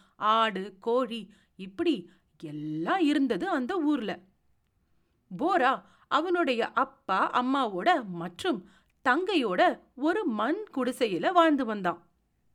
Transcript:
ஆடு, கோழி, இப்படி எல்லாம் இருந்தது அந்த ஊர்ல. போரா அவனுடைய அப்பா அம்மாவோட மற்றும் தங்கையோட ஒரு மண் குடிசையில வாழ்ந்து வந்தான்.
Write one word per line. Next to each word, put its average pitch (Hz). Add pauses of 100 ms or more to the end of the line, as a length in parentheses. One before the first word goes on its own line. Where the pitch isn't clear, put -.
(160)
ஆடு, 208
கோழி, 233 (220)
இப்படி 208 (280)
எல்லாம் 156
இருந்தது 285
அந்த 320
ஊர்ல. 285 (1160)
போரா 262 (220)
அவனுடைய 311
அப்பா 233
அம்மாவோட 247
மற்றும் 180 (400)
தங்கையோட 294 (140)
ஒரு 349
மண் 269
குடிசையில 247
வாழ்ந்து 320
வந்தான். 190 (480)